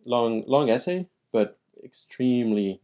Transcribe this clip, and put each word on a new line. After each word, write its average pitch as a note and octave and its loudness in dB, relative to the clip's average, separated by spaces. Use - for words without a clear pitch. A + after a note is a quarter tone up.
long, A#2 0
long C#3 2
essay, F3+ 0
but G#2+ 0
extremely, A2+ -2